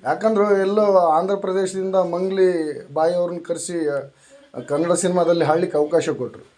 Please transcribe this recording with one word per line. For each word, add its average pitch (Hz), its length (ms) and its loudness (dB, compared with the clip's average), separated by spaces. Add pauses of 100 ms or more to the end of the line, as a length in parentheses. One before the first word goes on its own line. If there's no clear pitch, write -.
ಯಾಕಂದ್ರೆ 202 580 2
ಎಲ್ಲೋ 202 360 2
ಆಂಧ್ರ 175 380 2
ಪ್ರದೇಶದಿಂದ 190 600 -4
ಮಂಗ್ಲಿ 180 840 0 (140)
ಬಾಯಿ 160 200 2
ಅವ್ರನ್ನ 175 260 -2
ಕರೆಸಿ, 165 500 -2
ಆ, 139 100 -2 (680)
ಕನ್ನಡ 156 240 0
ಸಿನಿಮಾದಲ್ಲಿ 175 540 2
ಹಾಡ್ಲಿಕ್ಕೆ 165 320 0
ಅವಕಾಶ 156 320 0
ಕೊಟ್ರು. 123 340 -8 (140)